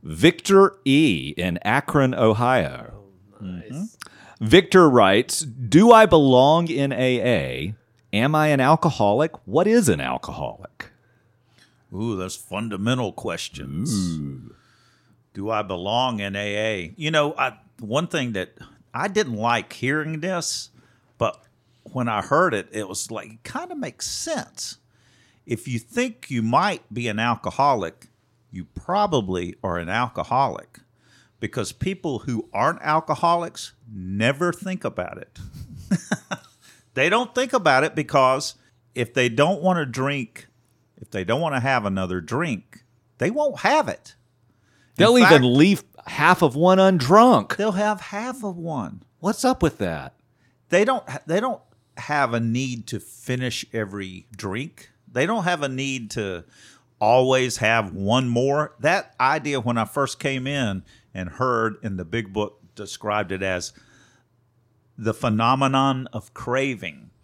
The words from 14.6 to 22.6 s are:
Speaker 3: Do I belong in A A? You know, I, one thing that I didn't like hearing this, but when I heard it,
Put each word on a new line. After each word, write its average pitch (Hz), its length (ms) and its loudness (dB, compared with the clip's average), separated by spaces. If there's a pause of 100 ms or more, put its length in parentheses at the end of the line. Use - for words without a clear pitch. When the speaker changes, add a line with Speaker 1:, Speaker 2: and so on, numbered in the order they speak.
Speaker 3:
Do 101 160 -8
I 107 120 -2
belong 104 580 -2
in 98 160 -6
A 101 220 -6
A? 104 400 -6
You 156 140 -6
know, 151 260 0
I, 131 200 -4 (220)
one 127 280 -4
thing 127 260 -4
that 92 200 -6 (400)
I 143 140 -4
didn't 190 300 -4
like 113 360 -2
hearing 151 480 -6
this, 175 480 -6 (480)
but - 260 -4 (480)
when 123 160 -4
I 107 140 -2
heard 151 320 2
it, 98 180 -4